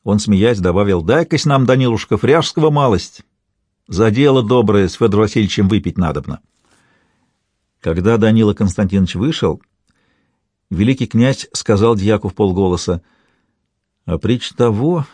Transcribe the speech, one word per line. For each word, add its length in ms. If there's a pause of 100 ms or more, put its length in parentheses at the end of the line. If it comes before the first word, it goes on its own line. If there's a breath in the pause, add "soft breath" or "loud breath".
он, 140
смеясь, 400
добавил: 440
«Дай-кась 420
нам, 220
Данилушка, 500
фряжского 540
малость. 520 (680)
За 220
дело 320
доброе 460
с 60
Федором 280
Васильевичем 460
выпить 300
надобно». 420 (1400)
Когда 360
Данила 380
Константинович 640
вышел, 460 (1080)
великий 360
князь 460
сказал 420
дьяку 340
вполголоса: 760 (1040)
«А 140
притч 320
того, 640